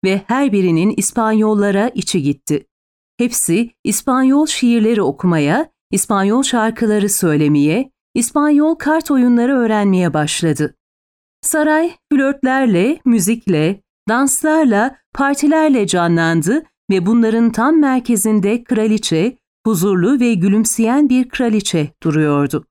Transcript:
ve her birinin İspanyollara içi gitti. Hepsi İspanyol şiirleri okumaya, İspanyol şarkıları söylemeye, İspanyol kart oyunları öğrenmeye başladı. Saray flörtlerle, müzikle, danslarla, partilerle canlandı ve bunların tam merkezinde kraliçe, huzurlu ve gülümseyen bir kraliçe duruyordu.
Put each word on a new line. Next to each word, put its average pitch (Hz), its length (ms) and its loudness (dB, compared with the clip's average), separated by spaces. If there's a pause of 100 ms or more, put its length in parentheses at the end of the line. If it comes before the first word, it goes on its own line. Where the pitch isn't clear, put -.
ve 196 240 0
her 269 240 0
birinin 185 460 2
İspanyollara 214 920 0
içi 190 320 -4
gitti. 143 460 -4 (500)
Hepsi 233 540 -2 (120)
İspanyol 262 600 0
şiirleri 233 560 0
okumaya, 165 680 0 (200)
İspanyol 202 520 0
şarkıları 220 680 -2
söylemeye, 151 800 0 (240)
İspanyol 294 600 0
kart 311 360 -2
oyunları 247 460 2
öğrenmeye 202 560 0
başladı. 151 600 -2 (680)
Saray 311 500 0 (200)
flörtlerle, 269 920 0
müzikle, 196 760 0 (280)
danslarla, 269 880 0 (180)
partilerle 285 760 0
canlandı 170 760 0 (280)
ve 185 140 0
bunların 226 460 2
tam 294 280 2
merkezinde 233 840 0
kraliçe, 214 720 -2 (300)
huzurlu 196 520 0
ve 240 140 2
gülümseyen 220 760 0
bir 254 200 0
kraliçe 202 640 -2 (100)
duruyordu. 147 680 0